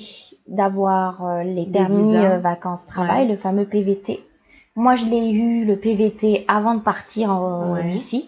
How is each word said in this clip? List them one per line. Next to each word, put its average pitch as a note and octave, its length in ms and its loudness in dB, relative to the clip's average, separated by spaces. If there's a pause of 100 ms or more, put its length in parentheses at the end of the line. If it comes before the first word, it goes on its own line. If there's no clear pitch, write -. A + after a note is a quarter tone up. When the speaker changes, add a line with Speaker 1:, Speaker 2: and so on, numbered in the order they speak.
(480)
Speaker 1:
d'avoir, F#3+ 800 0
euh, F3 180 -2
les F3+ 220 -4
Speaker 2:
Des F#3+ 140 -8
Speaker 1:
permis, G3+ 340 4
Speaker 2:
visas. G3 220 4
Speaker 1:
euh, F3+ 40 0
vacances-travail, F3+ 840 -2
Speaker 2:
Ouais. A3+ 60 2
Speaker 1:
le G3+ 60 -2
fameux G3 280 -2
P G#3 180 0
V G3 180 0
T. - 260 -10 (480)
Moi, B3 200 4
je A#3 100 -2
l'ai A3+ 260 0
eu, A#3 340 2
le G#3 120 2
P A3 180 0
V G#3 160 2
T, G#3 360 0
avant G#3+ 280 2
de G#3+ 60 -4
partir G#3+ 500 -2
en, F3 420 -2
Speaker 2:
Ouais. E3+ 120 -2
Speaker 1:
d'ici, A3+ 420 -4